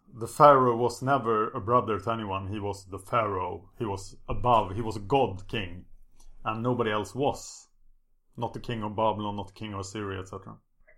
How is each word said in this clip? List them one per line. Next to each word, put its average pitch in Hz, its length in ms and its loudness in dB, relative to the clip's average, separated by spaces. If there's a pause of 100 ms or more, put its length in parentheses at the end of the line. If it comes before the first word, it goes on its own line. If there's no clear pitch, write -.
(120)
the 113 160 -8
pharaoh 131 480 8
was 120 240 0
never 113 500 2
a 127 100 -8
brother 107 380 2
to 107 120 -4
anyone. 98 380 -4
He 104 100 -6
was 101 260 -6
the 95 140 -12
pharaoh. 95 800 -2
He 117 80 -4
was 98 300 -8 (120)
above. 113 460 2
He 117 80 -4
was 110 140 -6
a 107 40 -8
god 104 480 0
king, 90 380 -8 (580)
and 110 180 -4
nobody 117 280 0
else 104 240 -2
was. - 540 -4 (680)
Not 117 160 -4
the 113 80 -10
king 113 220 -6
of 107 120 -6
Babylon, 104 420 0
not 98 100 -6
the - 120 -20
king 107 140 -10
of 98 80 -6
Assyria, 98 400 -6
et 95 80 -12
cetera. 107 280 -14 (420)